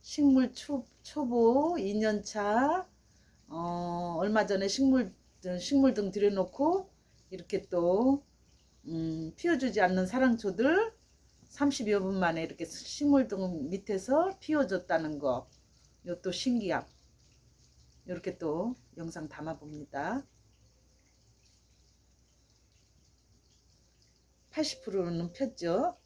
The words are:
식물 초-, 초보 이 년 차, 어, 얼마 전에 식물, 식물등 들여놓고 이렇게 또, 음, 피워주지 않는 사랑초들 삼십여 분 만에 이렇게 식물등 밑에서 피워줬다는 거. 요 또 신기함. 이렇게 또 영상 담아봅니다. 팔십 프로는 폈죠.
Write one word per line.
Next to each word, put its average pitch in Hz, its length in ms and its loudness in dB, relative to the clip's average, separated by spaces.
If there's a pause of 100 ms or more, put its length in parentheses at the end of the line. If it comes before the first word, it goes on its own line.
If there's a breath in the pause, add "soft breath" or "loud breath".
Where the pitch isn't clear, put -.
식물 269 540 4
초-, 277 320 -8 (160)
초보 254 760 2
이 202 160 -2
년 214 280 0
차, 247 680 0 (600 soft breath)
어, 175 720 -6
얼마 208 280 2
전에 196 220 0
식물, 262 440 2 (460)
식물등 240 540 2
들여놓고 208 800 2 (400 soft breath)
이렇게 180 380 -6
또, 196 560 2 (640)
음, 160 500 -6
피워주지 254 460 0
않는 185 240 2
사랑초들 247 840 2 (560)
삼십여 220 520 0
분 190 200 -2
만에 165 220 0
이렇게 - 220 -8
식물등 196 1040 0
밑에서 247 680 0
피워줬다는 180 760 -2
거. 131 300 -2 (580)
요 175 160 -8
또 185 100 -4
신기함. 196 520 -2 (1200)
이렇게 175 320 -8
또 175 360 -4 (220)
영상 165 320 -10
담아봅니다. 151 1000 -8 (4000)
팔십 - 320 -4
프로는 175 500 -2
폈죠. 233 720 -2